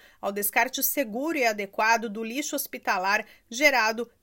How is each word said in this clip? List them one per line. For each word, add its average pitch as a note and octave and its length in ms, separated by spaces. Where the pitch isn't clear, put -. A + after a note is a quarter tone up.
ao G3+ 120
descarte A#3 500
seguro C4+ 560
e B3 80
adequado A3 640
do G#3+ 140
lixo C4+ 320
hospitalar G#3+ 680
gerado A#3 600